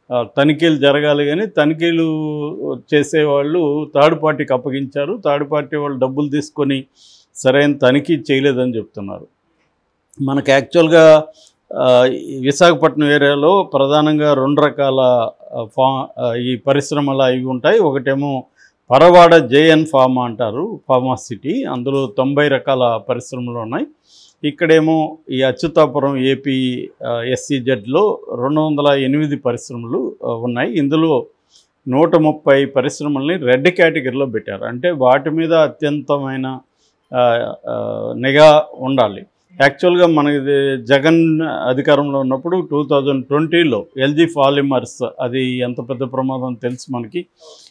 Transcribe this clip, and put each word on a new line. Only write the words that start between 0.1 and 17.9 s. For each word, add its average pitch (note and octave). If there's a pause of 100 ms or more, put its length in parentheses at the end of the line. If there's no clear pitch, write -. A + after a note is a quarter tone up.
ఆ, A#2+ (120)
తనిఖీలు D3+
జరగాలి, D3
కానీ D#3+
తనిఖీలు E3 (840)
చేసేవాళ్ళు D3
థర్డ్ D3+
పార్టీకి C#3+
అప్పగించారు. C#3
థర్డ్ C#3+
పార్టీ D3+
వాళ్ళు C#3+
డబ్బులు C3+
తీసుకొని C#3 (520)
సరైన C#3+
తనిఖీ C#3+
చేయలేదని B2+
చెప్తున్నారు. G2 (920)
మనకు C#3
యాక్చువల్‌గా, D#3 (540)
ఆ, B2+
ఈ C3
విశాఖపట్నం D3
ఏరియాలో D3
ప్రధానంగా D3+
రెండు C#3
రకాల, C3+ (540)
ఆ, A#2+ (100)
ఫా-, C3
ఆ, A#2+
ఈ B2
పరిశ్రమలు C#3
అవి B2+
ఉంటాయి. C3
ఒకటేమో C#3 (480)